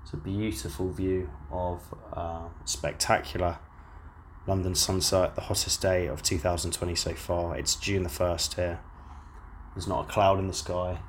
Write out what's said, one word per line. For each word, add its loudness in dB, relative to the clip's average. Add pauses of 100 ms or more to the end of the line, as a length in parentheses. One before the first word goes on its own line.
It's -10
a -4
beautiful -2
view 2 (200)
of, 0 (320)
uh, -4 (220)
spectacular 0 (880)
London 2
sunset, 4
the -4
hottest 0
day 4
of -2
two 2
thousand 2
twenty -2
so 0
far. 0
It's 0
June 2
the 0
first 2
here. 0 (920)
There's -4
not 2
a -10
cloud 8
in 0
the -2
sky -2